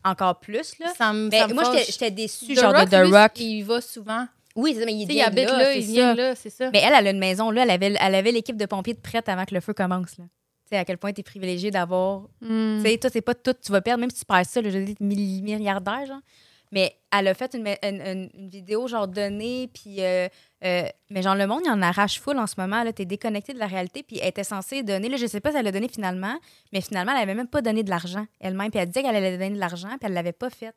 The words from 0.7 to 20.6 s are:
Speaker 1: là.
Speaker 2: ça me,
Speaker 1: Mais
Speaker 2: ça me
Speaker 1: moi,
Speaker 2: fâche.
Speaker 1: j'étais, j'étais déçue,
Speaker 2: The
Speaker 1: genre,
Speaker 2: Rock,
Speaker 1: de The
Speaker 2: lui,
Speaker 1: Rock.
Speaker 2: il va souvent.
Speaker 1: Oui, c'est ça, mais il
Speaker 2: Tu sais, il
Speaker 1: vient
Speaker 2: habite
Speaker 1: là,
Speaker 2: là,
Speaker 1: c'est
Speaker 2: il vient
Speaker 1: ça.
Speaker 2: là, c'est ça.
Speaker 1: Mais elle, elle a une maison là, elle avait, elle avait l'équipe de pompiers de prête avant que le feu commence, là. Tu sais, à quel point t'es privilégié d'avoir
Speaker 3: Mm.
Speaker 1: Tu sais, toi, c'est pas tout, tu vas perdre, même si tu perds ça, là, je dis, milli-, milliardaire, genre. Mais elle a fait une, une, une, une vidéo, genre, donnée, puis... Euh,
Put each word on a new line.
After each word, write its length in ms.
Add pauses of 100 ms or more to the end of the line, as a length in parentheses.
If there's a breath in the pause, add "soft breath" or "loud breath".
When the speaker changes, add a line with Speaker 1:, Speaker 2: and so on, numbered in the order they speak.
Speaker 1:
là. 160
Speaker 2:
ça 180
me, 160
Speaker 1:
Mais 100
Speaker 2:
ça 80
me 60
Speaker 1:
moi, 120
Speaker 2:
fâche. 140
Speaker 1:
j'étais, 120
j'étais 200
déçue, 440
Speaker 2:
The 40
Speaker 1:
genre, 140
Speaker 2:
Rock, 160
Speaker 1:
de 80
The 100
Speaker 2:
lui, 80
Speaker 1:
Rock. 240
Speaker 2:
il 240
va 180
souvent. 460 (280)
Speaker 1:
Oui, 180
c'est 80
ça, 40
mais 100
il 120
Speaker 2:
Tu 60
sais, 0
il 40
Speaker 1:
vient 100
Speaker 2:
habite 220
Speaker 1:
là, 100
Speaker 2:
là, 60
Speaker 1:
c'est 140
Speaker 2:
il 60
vient 300
Speaker 1:
ça. 60
Speaker 2:
là, 140
c'est 140
ça. 220
Speaker 1:
Mais 80
elle, 180
elle 100
a 40
une 80
maison 320
là, 120
elle 80
avait, 260
elle 180
avait 180
l'équipe 240
de 80
pompiers 300
de 40
prête 300
avant 160
que 80
le 80
feu 120
commence, 440
là. 80 (400)
Tu 100
sais, 20
à 80
quel 120
point 160
t'es 100
privilégié 480
d'avoir 520 (180)
Speaker 3:
Mm. 420
Speaker 1:
Tu 80
sais, 60
toi, 140
c'est 100
pas 120
tout, 200
tu 180
vas 100
perdre, 200
même 80
si 100
tu 60
perds 200
ça, 160
là, 80
je 100
dis, 200
milli-, 420
milliardaire, 640
genre. 140 (540 soft breath)
Mais 240 (200)
elle 120
a 40
fait 200
une, 140
une, 340
une, 320
une 160
vidéo, 380
genre, 200
donnée, 680
puis... 280
Euh, 260 (380 soft breath)